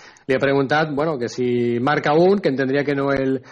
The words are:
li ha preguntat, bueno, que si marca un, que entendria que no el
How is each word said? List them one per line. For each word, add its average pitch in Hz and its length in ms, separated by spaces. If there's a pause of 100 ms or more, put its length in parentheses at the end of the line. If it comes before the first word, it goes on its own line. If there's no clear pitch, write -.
(280)
li 131 60
ha 131 60
preguntat, 139 560
bueno, 151 240
que 117 80
si 120 540
marca 147 320
un, 185 260
que 185 80
entendria 135 380
que 143 100
no 139 160
el 135 300 (100)